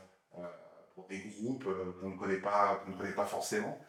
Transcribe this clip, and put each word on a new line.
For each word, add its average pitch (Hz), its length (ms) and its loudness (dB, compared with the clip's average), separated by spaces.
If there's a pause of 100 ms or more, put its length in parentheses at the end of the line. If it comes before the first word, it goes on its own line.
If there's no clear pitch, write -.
(380)
euh, 87 40 -8 (520)
pour 92 140 -16
des 98 120 -4
groupes, 107 460 -4
euh, 92 340 0
qu'on 95 100 -2
ne 92 60 -6
connaît 95 240 2
pas, 101 440 6
qu'on 98 80 -6
ne 90 40 -6
connaît 95 180 -2
pas 101 100 4
forcément. - 640 0